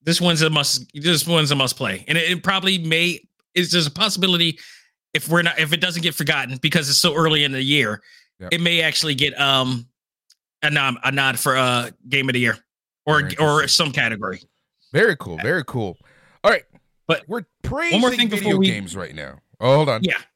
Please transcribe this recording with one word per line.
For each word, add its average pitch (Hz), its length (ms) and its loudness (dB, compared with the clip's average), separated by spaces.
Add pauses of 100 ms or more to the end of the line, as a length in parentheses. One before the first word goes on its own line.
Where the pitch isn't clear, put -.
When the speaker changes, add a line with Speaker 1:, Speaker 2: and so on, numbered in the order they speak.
Speaker 1:
this 165 180 0
one's 170 220 2
a 156 80 2
must, 139 460 -2
this 156 320 0
one's 160 240 2
a 147 40 2
must 131 200 0
play. 98 320 -4
And 156 100 0
it, 170 140 0
it 180 120 -4
probably 190 360 0
may, 165 400 0 (340)
it's, 180 180 0
there's 170 140 2
a 147 60 -4
possibility 180 680 0 (560)
if - 160 -4
we're 170 140 4
not, 160 160 0
if 156 140 0
it 160 80 -2
doesn't 175 200 -2
get 160 140 -2
forgotten 135 420 -2
because 151 320 0
it's 135 100 2
so 170 140 2
early 156 300 2
in 143 80 0
the 131 100 -4
year, 135 400 0 (380)
Speaker 2:
Yep. 90 140 -14
Speaker 1:
it 170 80 -2
may 170 200 2
actually 156 340 -2
get, 139 240 -2
um, 131 480 0 (760)
a 151 60 0
nom-, 139 340 0
a 131 80 0
nod 135 280 0
for, 135 160 0
uh, 123 360 0 (180)
Game 135 200 0
of 127 40 -2
the 123 60 0
Year 117 180 0 (480)
or, 151 160 4
Speaker 2:
Very 139 160 -4
Speaker 1:
or 151 120 4 (120)
Speaker 2:
interesting. 139 60 0 (180)
Speaker 1:
some 143 80 -4
category. 110 480 -4 (500)
Speaker 2:
Very 185 260 2
cool. 85 260 -12
Very 151 220 -2
cool. 101 320 -6 (460)
All 196 80 6
right. 208 120 0 (440)
Speaker 1:
But 160 200 0
Speaker 2:
We're 220 140 -6
Speaker 1:
one 165 40 -14 (560)
more 247 80 4
Speaker 2:
praising 247 80 0
Speaker 1:
thing 240 120 0
Speaker 2:
video 202 180 -2
Speaker 1:
before 202 120 2
we 190 80 4
Speaker 2:
games 95 280 -4
right 85 180 -10
now. 71 260 -14 (200)
Oh, 127 160 4
hold 151 140 4
on. 117 140 0
Speaker 1:
Yeah. 170 100 0 (220)